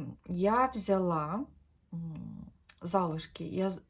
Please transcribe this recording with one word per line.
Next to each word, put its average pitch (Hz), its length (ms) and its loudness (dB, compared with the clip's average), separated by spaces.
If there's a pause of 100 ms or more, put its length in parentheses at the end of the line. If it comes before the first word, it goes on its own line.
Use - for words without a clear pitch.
(260)
я 208 400 4
взяла, 185 720 2 (520)
м, 156 540 -8 (360)
залишки. 170 640 -2
Я 185 260 0
з-, 180 200 -6